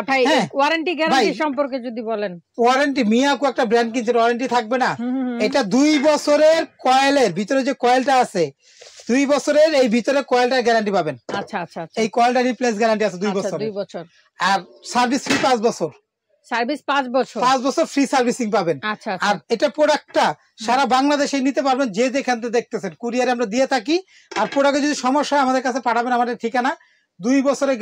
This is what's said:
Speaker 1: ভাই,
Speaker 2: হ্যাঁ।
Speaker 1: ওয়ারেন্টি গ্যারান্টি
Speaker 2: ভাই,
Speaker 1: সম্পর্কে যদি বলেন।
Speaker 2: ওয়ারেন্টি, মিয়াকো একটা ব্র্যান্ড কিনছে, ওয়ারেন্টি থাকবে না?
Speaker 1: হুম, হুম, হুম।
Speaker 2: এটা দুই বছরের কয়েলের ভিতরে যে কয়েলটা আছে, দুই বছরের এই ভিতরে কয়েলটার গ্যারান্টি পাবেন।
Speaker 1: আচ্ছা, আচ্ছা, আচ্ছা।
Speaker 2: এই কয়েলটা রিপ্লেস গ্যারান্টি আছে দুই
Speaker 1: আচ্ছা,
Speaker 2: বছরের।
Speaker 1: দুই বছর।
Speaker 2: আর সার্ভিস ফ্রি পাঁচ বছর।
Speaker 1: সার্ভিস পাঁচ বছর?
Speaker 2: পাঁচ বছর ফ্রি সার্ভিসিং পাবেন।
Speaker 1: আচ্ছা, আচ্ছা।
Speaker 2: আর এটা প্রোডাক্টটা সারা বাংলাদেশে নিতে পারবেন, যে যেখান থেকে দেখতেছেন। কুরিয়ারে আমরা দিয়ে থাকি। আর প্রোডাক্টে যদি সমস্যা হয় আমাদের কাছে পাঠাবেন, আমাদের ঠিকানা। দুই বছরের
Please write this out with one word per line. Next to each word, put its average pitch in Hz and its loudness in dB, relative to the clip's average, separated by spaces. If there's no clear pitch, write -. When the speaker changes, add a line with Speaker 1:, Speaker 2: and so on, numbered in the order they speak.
Speaker 1:
ভাই, 262 2
Speaker 2:
হ্যাঁ। 262 2
Speaker 1:
ওয়ারেন্টি 311 0
গ্যারান্টি 320 2
Speaker 2:
ভাই, 240 -4
Speaker 1:
সম্পর্কে 277 -2
যদি 240 -8
বলেন। 208 -6
Speaker 2:
ওয়ারেন্টি, 262 2
মিয়াকো 262 2
একটা 277 0
ব্র্যান্ড 233 2
কিনছে, 240 -2
ওয়ারেন্টি 240 2
থাকবে 233 -2
না? 196 0
Speaker 1:
হুম, 240 -6
হুম, 262 -4
হুম। 240 -6
Speaker 2:
এটা 277 0
দুই 254 2
বছরের 302 4
কয়েলের 269 4
ভিতরে 214 -2
যে 269 0
কয়েলটা 254 2
আছে, 175 -2
দুই 262 2
বছরের 294 4
এই 262 4
ভিতরে 240 0
কয়েলটার 247 2
গ্যারান্টি 220 2
পাবেন। 151 -2
Speaker 1:
আচ্ছা, - -10
আচ্ছা, - -14
আচ্ছা। - -16
Speaker 2:
এই 226 0
কয়েলটা 240 2
রিপ্লেস 240 -2
গ্যারান্টি 220 2
আছে 180 -2
দুই 208 0
Speaker 1:
আচ্ছা, 190 -2
Speaker 2:
বছরের। - -4
Speaker 1:
দুই 214 -6
বছর। 190 -10
Speaker 2:
আর 190 0
সার্ভিস 247 0
ফ্রি - 0
পাঁচ 247 2
বছর। 165 -6
Speaker 1:
সার্ভিস 240 -4
পাঁচ 277 0
বছর? 233 -2
Speaker 2:
পাঁচ 262 2
বছর 277 0
ফ্রি 277 2
সার্ভিসিং 247 0
পাবেন। 165 0
Speaker 1:
আচ্ছা, 214 -6
আচ্ছা। 185 -4
Speaker 2:
আর 208 2
এটা 254 0
প্রোডাক্টটা 294 0
সারা 254 2
বাংলাদেশে 285 0
নিতে 277 0
পারবেন, 262 0
যে 247 4
যেখান 247 -2
থেকে 226 -6
দেখতেছেন। 185 -6
কুরিয়ারে 247 -2
আমরা 240 -4
দিয়ে 262 2
থাকি। 262 -2
আর 208 0
প্রোডাক্টে 277 2
যদি 294 0
সমস্যা 277 -2
হয় 285 2
আমাদের 262 0
কাছে 254 -4
পাঠাবেন, 240 -2
আমাদের 240 -2
ঠিকানা। 247 -2
দুই 254 2
বছরের 269 0